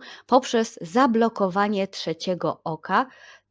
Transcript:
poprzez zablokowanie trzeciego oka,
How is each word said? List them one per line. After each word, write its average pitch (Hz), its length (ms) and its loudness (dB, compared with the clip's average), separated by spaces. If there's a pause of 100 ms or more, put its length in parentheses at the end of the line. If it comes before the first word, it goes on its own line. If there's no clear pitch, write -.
(260)
poprzez 240 540 2
zablokowanie 208 1080 0
trzeciego 165 760 -4
oka, 190 420 -2 (440)